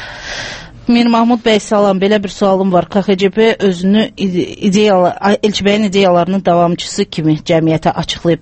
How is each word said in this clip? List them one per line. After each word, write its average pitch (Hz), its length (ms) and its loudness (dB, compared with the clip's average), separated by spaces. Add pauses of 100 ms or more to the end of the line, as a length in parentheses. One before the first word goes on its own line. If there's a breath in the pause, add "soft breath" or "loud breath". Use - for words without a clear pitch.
(880 loud breath)
Mir 240 240 2
Mahmud 233 320 2
bəy, 214 160 2
salam. 202 400 0
Belə 202 240 0
bir 196 80 -8
sualım 190 400 0
var. 175 180 2
K 202 100 0
X 190 200 0
C 196 100 0
P 220 300 2
özünü 196 580 0
ide-, 180 380 -4 (140)
ideala-, 185 500 2
a-, 202 240 2
Elçi 196 220 -2
bəyin 208 240 2
ideyalarının 180 560 2
davamçısı 175 600 0
kimi 156 280 -2 (100)
cəmiyyətə 160 480 0
açıqlayıb. - 500 -4